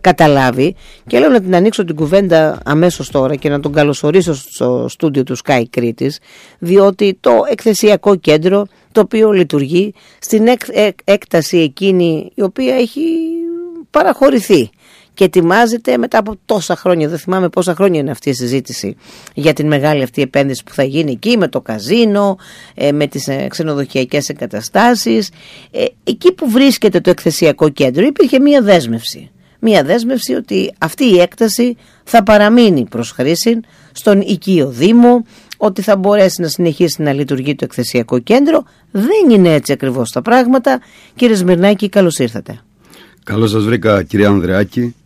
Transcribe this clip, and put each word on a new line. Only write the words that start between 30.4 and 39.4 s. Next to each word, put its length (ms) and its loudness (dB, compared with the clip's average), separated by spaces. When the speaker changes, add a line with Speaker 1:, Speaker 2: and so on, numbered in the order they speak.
Speaker 1:
αυτή 260 -4
η 160 4
έκταση 560 0
θα 180 4
παραμείνει 680 4
προς 200 -8
χρήση 500 -2
στον 280 2
οικείο 500 -2
Δήμο, 540 4
ότι 260 -2
θα 140 2
μπορέσει 440 0
να 80 -4
συνεχίσει 540 -2
να 100 -2
λειτουργεί 420 -4
το 100 -8
εκθεσιακό 540 -4
κέντρο. 460 0
Δεν 400 2
είναι 240 4